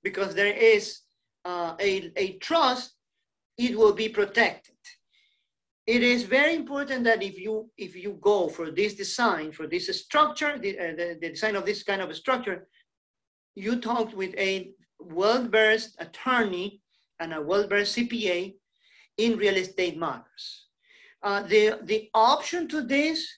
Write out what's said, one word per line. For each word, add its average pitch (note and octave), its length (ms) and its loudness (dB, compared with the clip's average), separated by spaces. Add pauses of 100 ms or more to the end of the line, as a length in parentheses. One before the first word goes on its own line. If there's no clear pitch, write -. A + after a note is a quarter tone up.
because F#3 320 -4
there G3+ 220 2
is, A3 460 4 (420)
uh, F3 360 -6
a, F#3+ 360 -2
a F#3+ 220 -4
trust, C4+ 580 0 (640)
it A#3+ 200 -2
will G#3+ 160 8
be A3 160 0
protected. G#3 640 0 (1120)
It A#3 140 4
is B3 220 4
very C#4+ 320 4
important C#4 480 -4
that A3+ 180 4
if F#3 180 -8
you, A3 380 -6
if F#3 180 -12
you F#3 240 -10
go G3+ 280 4
for D#3+ 240 -8
this G3+ 240 -2
design, F#3 560 -2
for D#3 160 -10
this F3+ 200 -6 (140)
structure, D4+ 560 0
the, G3 220 -6
uh, E3 180 -6
the, F3 240 -6
the E3 80 -6
design G#3 260 -4
of F#3+ 80 -4
this G3+ 200 -4
kind G3 180 -4
of F3 80 -6
a D#3+ 60 -10
structure, G#3 520 -4 (840)
you A3 260 -2
talk A3+ 360 -2
with F#3+ 200 -4
a F#3+ 360 -2 (280)
well-versed A3 1000 2
attorney G3+ 840 -2 (380)
and D#3+ 160 -6
a D#3 60 -6
well-versed G3+ 520 0
C A#3+ 120 0
P G#3+ 260 -2
A F#3 240 -4 (640)
in A3+ 200 2
real F#3+ 200 2
estate F3+ 380 -2
matters. - 720 -10 (540)
Uh, G3+ 220 0
the, G#3+ 400 4
the G#3+ 320 -2
option D4 520 4
to D4+ 140 -4
this D4 460 0 (100)